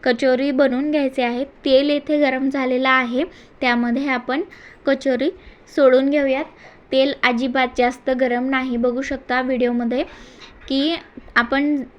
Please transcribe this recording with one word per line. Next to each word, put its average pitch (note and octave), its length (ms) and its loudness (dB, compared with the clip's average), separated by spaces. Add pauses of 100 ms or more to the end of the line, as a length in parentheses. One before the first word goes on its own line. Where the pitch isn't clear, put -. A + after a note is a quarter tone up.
कचोरी B3+ 480 0
बनवून C4+ 400 0
घ्यायचे C4+ 320 -2
आहेत. A#3+ 240 -4 (180)
तेल C#4 260 4
येथे D4 300 0
गरम C4+ 300 0
झालेलं C4 380 -2
आहे, B3+ 360 0 (360)
त्यामध्ये A#3+ 480 0
आपण B3+ 340 -4 (440)
कचोरी C4+ 440 0 (460)
सोडून C4+ 340 6
घेऊयात. C#4 340 0 (480)
तेल C4+ 200 2 (100)
अजिबात B3 560 0
जास्त B3 320 0 (100)
गरम B3 300 0
नाही. C4 260 -2
बघू B3 260 0
शकता B3+ 380 -4
व्हिडिओमध्ये B3 640 0 (640)
की C#4 260 0 (420)
आपण C#4 460 0 (160)